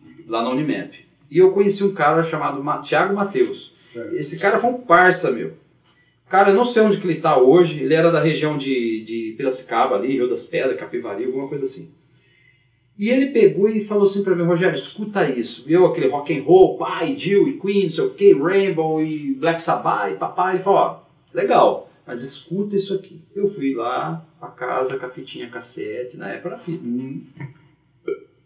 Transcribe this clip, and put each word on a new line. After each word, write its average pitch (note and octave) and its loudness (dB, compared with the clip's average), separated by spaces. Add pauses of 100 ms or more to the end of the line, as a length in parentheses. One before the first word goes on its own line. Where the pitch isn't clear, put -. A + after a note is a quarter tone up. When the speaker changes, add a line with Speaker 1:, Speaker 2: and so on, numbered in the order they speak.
(260)
Speaker 1:
lá A#2 -2
na B2 -2
Unimep. C#3 -4 (360)
E D#3 -8
eu F#3+ 8
conheci G3+ 2
um F#3+ 0
cara D#3 2
chamado D3 -6
Ma-, D3 -4
Thiago F#3 0
Mateus. F#3+ -2 (200)
Speaker 2:
Certo. A2+ -10
Speaker 1:
Esse D3 -6
cara G3 2
foi A#3+ 0
um B3+ -2
parça, F3 4
meu. - -6 (760)
Cara, G3 4
eu G3 6
não A#3+ 2
sei A3+ 2
onde G3+ 4
que - -6
ele D#3+ -2
tá D3+ 2
hoje, D3+ 6
ele C3+ -2
era E3 4
da D#3+ 2
região D3+ 0
de, A#2+ -4
de A2 -8
Piracicaba B2 -2
ali, A#2+ -2
Rio A#2+ 0
das - -6
Pedras, C3 -4
Capivari, A2+ -8
alguma C3+ -6
coisa C#3 -8
assim. C3 -14 (1080)
E G#3 0
ele C4+ 2
pegou G3 4
e G#3+ -2
falou G3+ 2
assim G3 2
pra F#3 2
mim, E3+ 0
"Rogério, E3+ 2
escuta F3+ -4
isso." A#2+ -6
E D#3 2
eu, F3+ 6
aquele D3 2
rock C#3+ -4
and C#3 -4
roll, F3+ 6
pai, D#3 -4
Dio F3+ 2
e C3 -4
Queen, G3 0
não E3 0
sei - -2
o - -2
quê, G3 8
Rainbow D#3+ 0
e D3+ -4
Black C#3 -2
Sabbath - -2
e - -6
papai, F#3 -2
ele F3+ -2
falou, F#3+ 4
"Ó, - 0 (380)
legal, - 2 (160)
mas B2 -12
escuta G3 -6
isso F#3 -2
aqui." - -10 (160)
Eu G3+ 0
fui C3+ -4
lá B2+ -6 (160)
pra C#3+ -16
casa B2+ -4
com C3 -10
a B2+ -10
fitinha B2 -14
cassete, A2+ -10
na - -12
época - -10
era - -10
fita. - -10
Speaker 2:
Hum. B2+ -8 (1200)